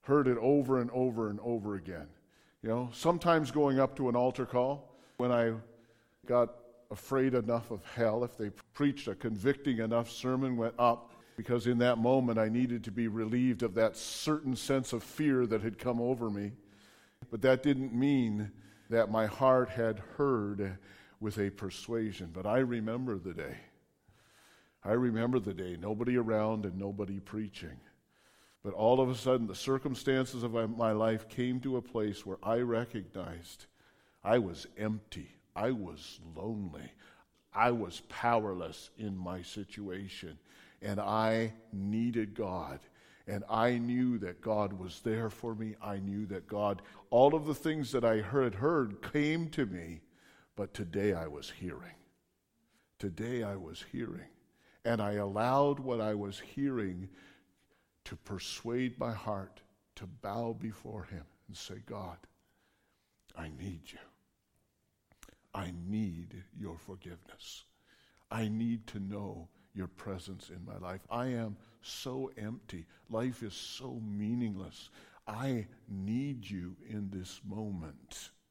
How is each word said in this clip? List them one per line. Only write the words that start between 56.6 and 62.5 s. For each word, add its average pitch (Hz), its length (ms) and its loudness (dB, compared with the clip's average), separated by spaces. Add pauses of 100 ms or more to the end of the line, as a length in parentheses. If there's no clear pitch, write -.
to - 100 -12
persuade 120 840 -4
my 120 140 -2
heart 101 480 -6 (360)
to 101 120 -14
bow 113 500 -6
before 110 460 -10
him 78 220 -12 (220)
and 107 100 -16
say, 98 280 -12
God, 95 320 -12 (1200)